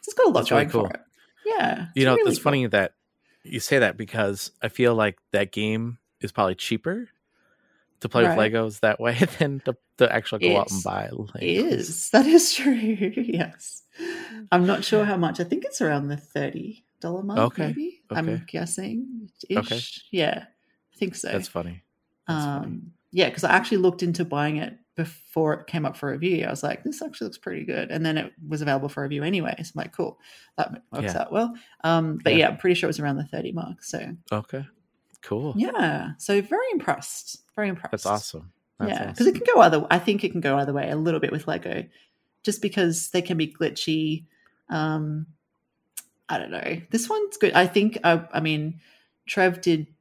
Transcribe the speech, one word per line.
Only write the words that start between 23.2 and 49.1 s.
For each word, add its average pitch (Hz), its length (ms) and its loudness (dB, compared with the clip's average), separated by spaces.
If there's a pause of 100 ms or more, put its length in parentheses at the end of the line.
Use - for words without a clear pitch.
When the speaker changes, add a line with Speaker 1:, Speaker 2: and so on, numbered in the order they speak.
Speaker 1:
'cause - 140 -8
I 185 80 4
actually 196 260 4
looked 180 260 4
into 175 220 0
buying 151 320 -2
it - 200 -8 (180)
before 160 580 -2
it - 140 -8
came 156 180 -4
up - 120 -4
for 143 140 -4
review. 165 340 -2
I - 60 -6
was 143 120 -6
like, - 200 -4
"This - 180 -8
actually 302 240 -10
looks 190 120 -10
pretty - 280 -10
good." - 260 -6
And 165 140 -2
then 156 120 0
it - 140 -6 (160)
was 147 140 -6
available 143 280 -2
for 147 140 -8
review 143 200 -6
anyway. 175 340 -2
So - 180 -12
I'm 156 60 -8
like, - 120 -10
"Cool, 160 260 -6 (380)
that - 120 -2
m-, - 120 -14 (100)
works 98 220 -4
Speaker 2:
Yeah. - 80 -2
Speaker 1:
out - 100 -6
well." 233 220 -2 (300)
Um, 160 400 2
but 160 100 2
Speaker 2:
Yeah. 165 60 6
Speaker 1:
yeah, 156 100 6
I'm 151 80 -6
pretty 180 180 2
sure 170 120 -2
it - 20 0
was 156 100 -4
around 143 180 -2
the 156 80 -6
thirty - 260 -8
mark. 170 320 -10
So - 320 -10 (160)
Speaker 2:
Okay. 131 340 -6 (560)
Cool. 127 360 -6
Speaker 1:
yeah. 180 600 -2
So 202 240 0
very 370 300 -2
impressed. - 640 -6 (180)
Very 208 140 -2
impressed. 175 220 -8
Speaker 2:
That's - 140 -6
awesome. 95 460 -4 (280)
That's 214 100 -2
Speaker 1:
Yeah, - 80 -2 (100)
'cause - 140 -4
Speaker 2:
awesome. 240 60 6
Speaker 1:
it 370 80 4
can 480 200 2
go 240 60 10
either, 160 300 6
I 175 80 6
think 202 240 0
it 196 80 -2
can 175 100 -4
go 139 160 2
either 139 160 -2
way 143 160 -2
a 151 80 -4
little 160 220 0
bit - 120 0
with 151 160 -6
Lego, 165 380 -6 (580)
just 208 180 -4
because 175 500 0
they 180 100 0
can 175 160 -2
be 160 160 0
glitchy. 156 720 -2 (440)
Um, 156 580 -4 (1040)
I 165 80 -4
don't - 140 -8
know. 165 300 -6 (100)
This 233 180 -2
one's 415 280 -2
good. - 160 2
I 180 140 6
think, 214 360 2
I, 165 300 4
I - 80 -2
mean, 156 380 -4 (480)